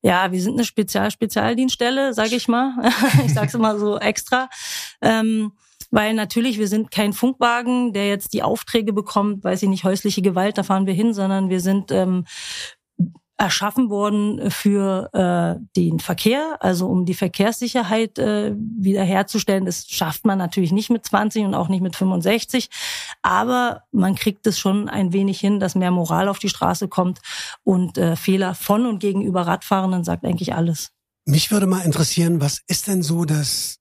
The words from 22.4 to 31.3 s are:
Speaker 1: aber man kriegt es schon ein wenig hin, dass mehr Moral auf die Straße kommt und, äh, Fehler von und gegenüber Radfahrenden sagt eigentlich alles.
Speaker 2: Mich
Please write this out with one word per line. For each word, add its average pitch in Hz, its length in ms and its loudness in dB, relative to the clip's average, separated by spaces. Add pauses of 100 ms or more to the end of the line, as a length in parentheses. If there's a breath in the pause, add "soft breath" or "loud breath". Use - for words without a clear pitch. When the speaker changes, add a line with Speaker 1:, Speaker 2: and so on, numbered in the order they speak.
Speaker 1:
aber 240 680 0
man 190 240 2
kriegt - 320 -4
es 196 100 -2
schon 202 300 0
ein 196 240 0
wenig 196 260 0
hin, 202 220 2
dass 190 160 -2
mehr 180 160 2
Moral 175 360 2
auf 196 120 -4
die 208 80 -2
Straße 185 400 -2
kommt 180 320 -2 (420 loud breath)
und, 180 340 2
äh, 165 200 2
Fehler 190 400 0
von 220 300 2
und 220 120 -2
gegenüber 196 440 0
Radfahrenden 185 600 0
sagt 170 220 -2
eigentlich 175 280 -2
alles. 165 380 -2 (340)
Speaker 2:
Mich 151 280 2